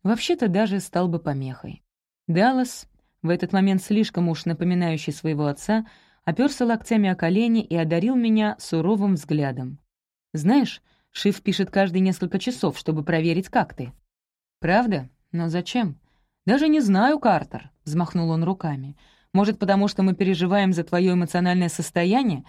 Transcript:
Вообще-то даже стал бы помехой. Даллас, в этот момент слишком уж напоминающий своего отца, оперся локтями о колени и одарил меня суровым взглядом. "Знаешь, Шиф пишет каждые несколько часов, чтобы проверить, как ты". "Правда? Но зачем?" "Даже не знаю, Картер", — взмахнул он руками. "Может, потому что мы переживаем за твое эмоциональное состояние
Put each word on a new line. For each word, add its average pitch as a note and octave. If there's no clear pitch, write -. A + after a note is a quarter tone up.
Вообще-то A#3
даже G3
стал F3+
бы E3+
помехой. C3+
Даллас, B3
в D#3+
этот F3
момент F#3+
слишком G#3
уж D#3+
напоминающий E3+
своего D3+
отца, G#3
оперся B3+
локтями A3
о F3+
колени G#3+
и -
одарил E3+
меня A3
суровым G3
взглядом. C#3
"Знаешь, G#3+
Шиф -
пишет F#3+
каждые F#3+
несколько F#3
часов, -
чтобы D#3
проверить, E3
как -
ты". B2+
"Правда? F#3
Но E3+
зачем?" F3+
"Даже C#4+
не D4+
знаю, A#3
Картер", — -
взмахнул E3
он E3
руками. D3
"Может, G#3
потому G3
что F#3+
мы F#3
переживаем F#3+
за E3
твое F3+
эмоциональное F3+
состояние F3+